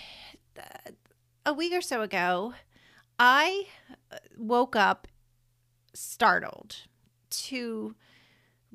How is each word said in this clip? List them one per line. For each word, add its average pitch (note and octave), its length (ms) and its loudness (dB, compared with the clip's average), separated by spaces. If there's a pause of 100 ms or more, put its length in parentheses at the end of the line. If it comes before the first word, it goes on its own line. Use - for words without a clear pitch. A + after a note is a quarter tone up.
(1500)
a D4 80 2
week E4+ 200 -2
or F4+ 80 0
so B3+ 200 -4
ago, F#3 520 -2 (680)
I D#4 480 4 (680)
woke A#3+ 380 0
up G3 320 2 (840)
startled - 840 0 (540)
to A3+ 680 -8 (800)